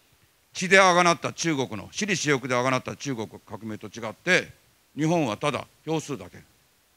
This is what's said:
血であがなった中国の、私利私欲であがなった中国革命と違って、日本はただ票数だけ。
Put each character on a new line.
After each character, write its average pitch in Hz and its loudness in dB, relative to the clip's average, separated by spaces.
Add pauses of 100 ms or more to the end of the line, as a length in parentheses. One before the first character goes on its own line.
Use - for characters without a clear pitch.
(540)
血 185 -6
で 190 10
あ 185 8
が 175 6
な 170 6
っ - -14
た 123 -6
中 165 -2
国 131 -2
の、 95 -12
私 - -4
利 202 0
私 143 -2
欲 135 2
で 127 0
あ 123 2
が 127 2
な 127 2
っ - -18
た 110 -10
中 135 -8
国 107 -6 (200)
革 104 -14
命 107 -10
と 110 -14
違 110 -10
っ 107 -12
て、 151 -2 (440)
日 151 -2
本 160 2
は 107 -4
た 147 -2
だ 110 -6 (200)
票 156 -2
数 143 -10
だ 90 -14
け。 - -20 (540)